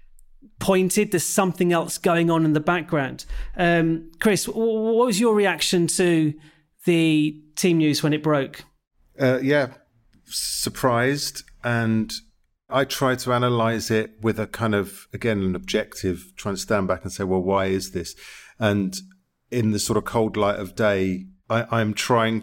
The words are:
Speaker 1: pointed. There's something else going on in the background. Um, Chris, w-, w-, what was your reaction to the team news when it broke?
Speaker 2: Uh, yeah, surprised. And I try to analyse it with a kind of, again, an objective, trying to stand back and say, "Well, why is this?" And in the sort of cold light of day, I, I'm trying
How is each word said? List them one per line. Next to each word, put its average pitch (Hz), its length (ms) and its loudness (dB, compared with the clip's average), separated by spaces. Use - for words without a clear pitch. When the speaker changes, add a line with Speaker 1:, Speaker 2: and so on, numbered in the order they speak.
Speaker 1:
pointed. 190 540 0
There's 170 100 0
something 180 500 0
else 165 260 -2
going 170 300 2
on 165 160 4
in 156 100 2
the 151 60 2
background. 151 640 -4
Um, 165 600 2
Chris, 202 280 2
w-, 226 200 -2
w-, 220 300 0
what 240 100 4
was 202 140 0
your 233 140 4
reaction 185 540 2
to 160 460 2
the 156 520 2
team 175 220 2
news 151 240 2
when 151 120 2
it 151 80 -2
broke? 147 420 -2
Speaker 2:
Uh, 131 220 2
yeah, 135 320 2
surprised. - 1160 -2
And 113 500 0
I 135 160 0
try 135 320 -2
to 123 160 -4
analyse 120 580 0
it 110 220 0
with 107 180 0
a 104 60 -4
kind 110 280 -2
of, 98 380 -4
again, 107 300 -2
an 92 120 0
objective, 92 800 -4
trying 101 180 -6
to 92 60 -8
stand 101 280 0
back 90 140 -2
and 92 100 -8
say, - 120 -6
"Well, 92 180 0
why 95 240 0
is 95 260 -2
this?" 85 220 -8
And 104 380 0
in 117 220 0
the 104 60 0
sort 107 180 0
of 107 80 -2
cold 110 320 0
light 101 220 0
of 95 160 -8
day, 95 520 0
I, 113 220 0
I'm 107 240 0
trying 113 480 0